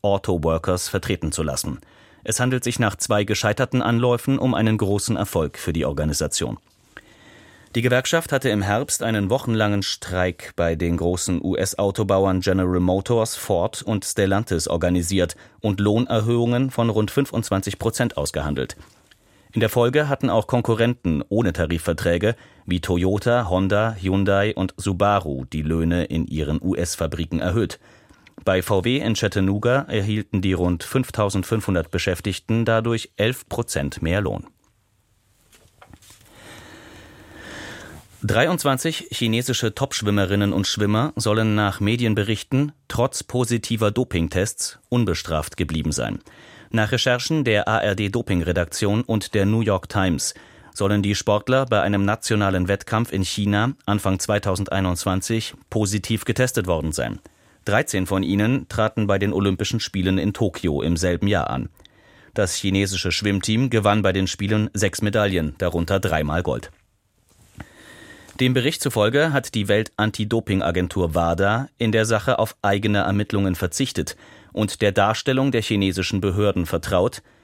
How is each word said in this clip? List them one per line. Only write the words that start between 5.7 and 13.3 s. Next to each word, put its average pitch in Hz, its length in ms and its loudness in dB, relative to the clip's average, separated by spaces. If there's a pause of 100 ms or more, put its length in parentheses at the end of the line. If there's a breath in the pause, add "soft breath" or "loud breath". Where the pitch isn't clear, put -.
die 78 140 0
Organisation. 73 720 -2 (1160 loud breath)
Die 117 80 0
Gewerkschaft 127 500 2
hatte 135 160 2
im 107 120 2
Herbst 104 420 0
einen 104 280 0
wochenlangen 107 520 0
Streik - 720 -4
bei 85 180 2
den 85 220 0
großen 87 460 0
U-S-Autobauern 95 1000 2
General 92 400 2
Motors, 98 560 0